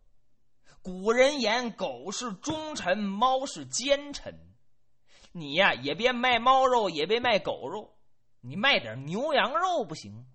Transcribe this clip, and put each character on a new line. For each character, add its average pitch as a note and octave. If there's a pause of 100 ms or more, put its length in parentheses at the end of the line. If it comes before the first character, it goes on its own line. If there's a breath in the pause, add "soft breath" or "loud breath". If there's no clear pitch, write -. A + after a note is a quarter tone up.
(800 soft breath)
古 F#3
人 C4
言， A3+
狗 D3+
是 A#3+
忠 D#4
臣， C4+
猫 A#3
是 D#3+
奸 C#4
臣。 F3 (960 soft breath)
你 D3
呀， F3
也 C3+
别 A#3
卖 A#3+
猫 C4
肉， A#3+
也 D#3
别 G#3+
卖 A#3+
狗 B2+
肉， G#3 (460)
你 B2+
卖 A#3+
点 A#2+
牛 A#3
羊 A#3+
肉 F4
不 D#3
行？ G#2+